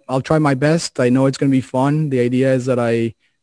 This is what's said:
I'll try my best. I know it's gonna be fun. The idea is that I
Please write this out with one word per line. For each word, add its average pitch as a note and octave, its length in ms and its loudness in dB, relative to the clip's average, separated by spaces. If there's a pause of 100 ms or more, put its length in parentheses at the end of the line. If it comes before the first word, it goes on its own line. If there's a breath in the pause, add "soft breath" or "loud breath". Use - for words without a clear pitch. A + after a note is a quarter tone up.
I'll C3 140 -2
try D#3 160 0
my D3+ 160 2
best. D3+ 460 -2
I B2 100 2
know C3 160 2
it's C3+ 140 -2
gonna C#3+ 100 0
be C3 120 2
fun. C#3+ 480 -2
The C3 100 0
idea B2+ 340 0
is B2+ 140 -2
that B2+ 100 0
I A#2 380 -2 (280)